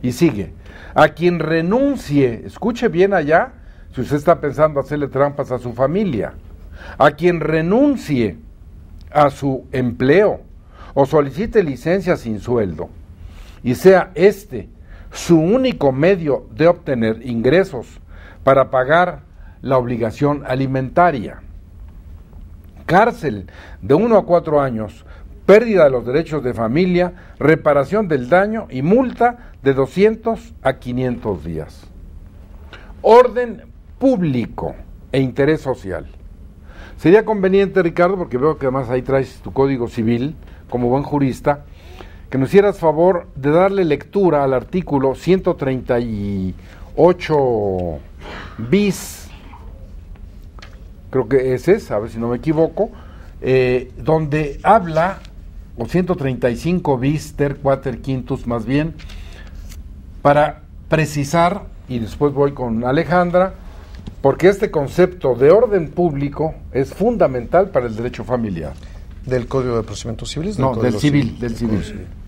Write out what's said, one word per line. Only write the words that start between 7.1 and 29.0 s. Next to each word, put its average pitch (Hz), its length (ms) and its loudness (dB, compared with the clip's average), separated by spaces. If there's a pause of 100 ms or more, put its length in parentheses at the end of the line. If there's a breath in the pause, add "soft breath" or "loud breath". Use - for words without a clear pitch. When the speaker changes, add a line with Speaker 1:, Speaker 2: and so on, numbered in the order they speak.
Speaker 1:
quien 165 280 0
renuncie 160 1000 0 (720)
a 147 180 4
su 135 420 -4
empleo 131 720 2 (540 loud breath)
o 139 100 4
solicite 156 580 0
licencia 160 540 -2
sin 110 220 -6
sueldo 92 500 -2 (720 soft breath)
y 120 120 0
sea 185 400 6
este 170 540 0 (420 soft breath)
su - 280 2
único 185 520 2
medio 147 640 0
de 147 140 2
obtener 120 580 0
ingresos 123 640 0 (560 loud breath)
para 135 280 4
pagar 147 500 2 (400 soft breath)
la 131 160 0
obligación 127 680 -2
alimentaria. 131 960 -2 (1400)
Cárcel 160 600 0 (340 loud breath)
de 110 120 2
uno 220 240 4
a 175 80 4
cuatro 165 340 2
años, 113 460 -6 (400 soft breath)
pérdida 208 400 6
de 135 60 6
los 120 140 -2
derechos 147 380 -2
de 120 100 -2
familia, 175 600 0 (260 loud breath)
reparación 147 680 2
del 131 200 -2
daño 202 420 2
y 127 120 -6
multa 240 720 0 (100)